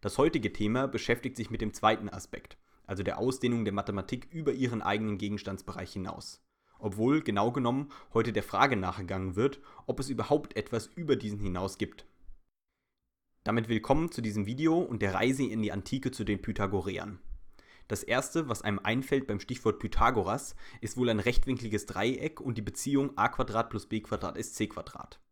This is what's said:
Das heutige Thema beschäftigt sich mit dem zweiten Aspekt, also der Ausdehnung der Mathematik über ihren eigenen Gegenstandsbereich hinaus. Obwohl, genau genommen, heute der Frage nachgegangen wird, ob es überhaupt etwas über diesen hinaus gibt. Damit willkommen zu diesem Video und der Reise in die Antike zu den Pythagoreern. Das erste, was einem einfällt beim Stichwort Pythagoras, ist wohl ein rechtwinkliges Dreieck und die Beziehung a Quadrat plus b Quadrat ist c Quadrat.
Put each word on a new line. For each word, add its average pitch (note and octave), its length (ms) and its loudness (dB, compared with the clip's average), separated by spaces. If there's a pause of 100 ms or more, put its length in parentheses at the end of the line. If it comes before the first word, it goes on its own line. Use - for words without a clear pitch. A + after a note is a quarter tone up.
Das - 160 -2
heutige C3+ 340 4
Thema A#2+ 360 2
beschäftigt A#2+ 500 -2
sich G#2+ 100 -6
mit A2+ 140 -4
dem G#2 100 -2
zweiten G#2+ 380 4
Aspekt, - 480 -12 (280)
also F#2+ 160 -4
der F#2+ 140 0
Ausdehnung A#2+ 480 2
der G2+ 80 2
Mathematik G2+ 580 -2
über D#3 220 0
ihren A#2 300 0
eigenen G#2 340 2
Gegenstandsbereich G2 800 -6
hinaus. - 520 -8 (380)
Obwohl, A2+ 380 4
genau A2 300 2
genommen, C3+ 400 0 (200)
heute A2+ 200 2
der G2+ 100 0
Frage B2 340 4
nachgegangen F#2+ 600 -2
wird, C3+ 240 2 (260)
ob - 140 -2
es C3+ 80 -4
überhaupt C#3 480 0
etwas A2 400 -4
über D3+ 180 2
diesen G#2 240 -4
hinaus F#2+ 400 -2
gibt. - 280 -6 (1400)
Damit A2+ 240 2
willkommen C3+ 420 2
zu - 100 -6
diesem G#2+ 260 -2
Video D#3 340 2
und A#2+ 200 -2
der G2 140 2
Reise C3 300 4
in A2 180 0
die G#2 80 0
Antike B2 400 -2
zu - 140 -6
den G2+ 180 0
Pythagoreern. F#2+ 760 -2 (680)
Das - 160 -4
erste, C#3 460 0
was A2+ 140 -2
einem G2+ 180 2
einfällt C3 480 0
beim G#2 100 0
Stichwort - 400 0
Pythagoras, A2 800 2 (240)
ist - 160 -6
wohl B2 140 2
ein G#2+ 100 2
rechtwinkliges A#2 680 2
Dreieck B2+ 540 -2
und A#2 180 -4
die G#2+ 40 -4
Beziehung C#3 540 0
a G3+ 120 4
Quadrat A2+ 420 0
plus G#2 160 -6
b A2 140 -2
Quadrat G2+ 360 -4
ist - 200 -8
c G#2+ 100 2
Quadrat. - 540 -12 (120)